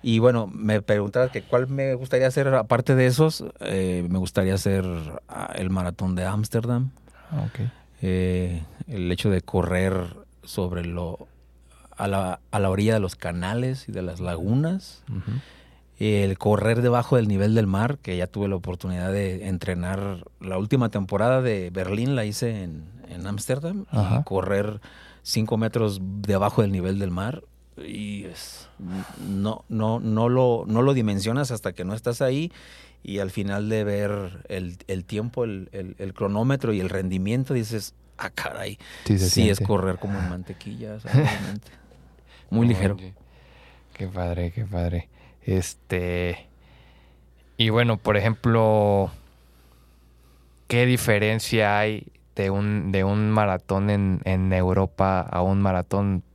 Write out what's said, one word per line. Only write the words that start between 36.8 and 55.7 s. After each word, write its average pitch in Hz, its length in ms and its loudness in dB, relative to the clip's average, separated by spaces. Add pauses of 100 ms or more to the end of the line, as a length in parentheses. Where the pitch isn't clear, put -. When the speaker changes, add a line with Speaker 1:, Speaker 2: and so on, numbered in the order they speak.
Speaker 1:
el 92 100 0
rendimiento, 95 640 -2
dices, 110 400 -4 (240)
"Ah, 98 120 -6
caray, - 480 -8 (280)
Speaker 2:
Sí 101 120 4
se 92 120 4
Speaker 1:
sí 120 180 4
es 98 100 4
Speaker 2:
siente. 101 60 0
Speaker 1:
correr 95 340 0
como 98 200 -6
en 90 100 -4
mantequilla", 95 640 -10
o 110 60 -14
sea, 110 120 -8
realmente. 107 560 2 (400)
Speaker 2:
<laughs> - 420 -20
Speaker 1:
Muy 113 160 4
Speaker 2:
No, 117 60 6
Speaker 1:
ligero. 98 240 2
Speaker 2:
oye. 92 180 -14 (800)
Qué 95 140 -8
padre, 87 420 -2
qué 110 160 -6
padre. 87 420 -2 (340)
Este, 90 1040 -2 (1080)
y 113 140 4
bueno, 117 260 4
por 104 220 2
ejemplo, 107 920 4 (1600)
¿qué 120 180 4
diferencia 107 920 2
hay 107 280 -2 (300)
de 98 140 0
un, 101 420 -2
de 95 120 2
un 104 260 2
maratón 101 600 2
en, 98 340 2
en 92 280 0
Europa 92 680 2
a 87 220 -2
un 98 180 2
maratón 95 600 0 (120)